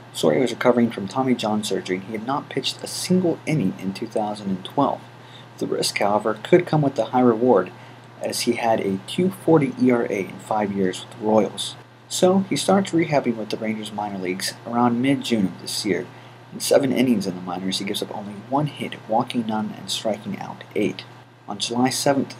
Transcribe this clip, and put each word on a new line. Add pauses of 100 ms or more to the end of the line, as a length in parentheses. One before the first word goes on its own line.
(140)
Soria
was
recovering
from
Tommy
John
surgery
and
he
had
not
pitched
a
single
inning
in
two
thousand
and
twelve. (600)
The
risk,
however,
could
come
with
a
high
reward, (500)
as
he
had
a
two
forty
E
R
A
in
five
years
with
the
Royals. (340)
So, (100)
he
starts
rehabbing
with
the
Rangers
minor
leagues (140)
around
mid-June
of
this
year. (460)
In
seven
innings
in
the
minors,
he
gives
up
only (160)
one
hit, (140)
walking
none
and
striking
out (120)
eight. (420)
On
July
seventh,